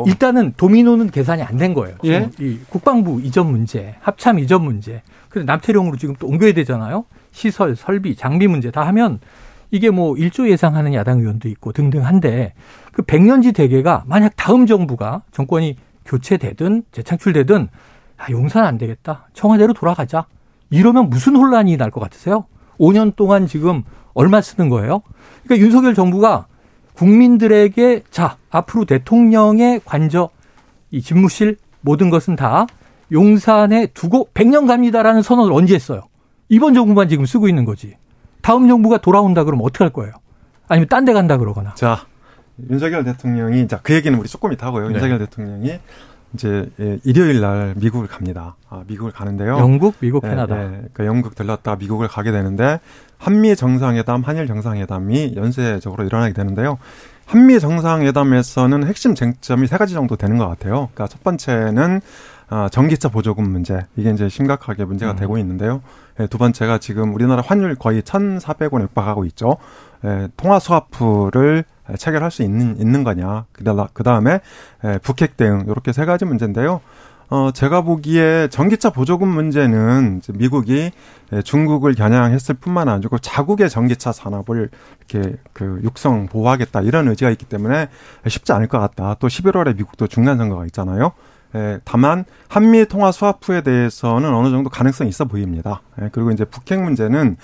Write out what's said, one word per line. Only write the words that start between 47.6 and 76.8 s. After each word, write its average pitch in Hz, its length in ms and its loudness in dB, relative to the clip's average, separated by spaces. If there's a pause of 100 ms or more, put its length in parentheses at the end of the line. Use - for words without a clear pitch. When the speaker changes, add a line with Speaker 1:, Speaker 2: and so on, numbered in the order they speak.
Speaker 3:
미국을 107 300 -2
갑니다. 90 500 -12 (120)
아, 92 180 -18
미국을 107 260 -12
가는데요. 101 460 -6
Speaker 1:
영국, 143 420 2
미국, 127 240 -2
Speaker 3:
예, 107 60 -6
Speaker 1:
캐나다. 104 260 -4
Speaker 3:
예, 101 120 -8
그러니까 104 360 -10
영국 117 300 -2
들렀다 107 420 -6
미국을 107 320 -4
가게 107 240 -6
되는데 104 480 -2 (380)
한미 214 380 2
정상회담, 123 680 0
한일 151 240 -6
정상회담이 107 920 -4
연쇄적으로 107 680 -4
일어나게 113 280 -2
되는데요. 104 460 -4 (480)
한미 247 340 6
정상회담에서는 143 1300 0
핵심 202 280 -2
쟁점이 123 520 -2
세 127 100 -2
가지 196 160 -2
정도 127 240 -4
되는 104 220 -2
것 110 100 -2
같아요. 104 460 -6
그러니까 101 140 -8
첫 - 140 -20
번째는, 139 800 -2 (480)
아, 107 200 -4
전기차 147 420 0
보조금 104 380 -4
문제. 92 380 -6 (100)
이게 110 140 -2
이제 104 180 -2
심각하게 120 560 -4
문제가 98 280 -6
Speaker 1:
음. 98 40 -8
Speaker 3:
되고 101 220 -4
있는데요. 104 440 -6 (360)
예, 113 80 -4
두 - 100 -8
번째가 117 420 0
지금 107 360 -6
우리나라 123 300 0
환율 185 320 -2
거의 110 260 -2
천사백 185 720 -4
원 120 80 -2
육박하고 101 440 -4
있죠. 117 300 -4 (480)
예, 98 320 -6
통화 190 220 2
스와프를 131 1080 0 (320)
체결할 160 340 -4
수 151 120 -8
있는, 113 360 -2
있는 123 260 0
거냐. 101 480 -6
그다-, 101 400 -4
그다음에, 123 480 0 (440)
예, 101 140 -4
북핵 135 380 -4
대응, 101 320 0
요렇게 123 240 -6
세 139 120 -2
가지 175 200 -2
문제인데요. 120 560 -2 (480)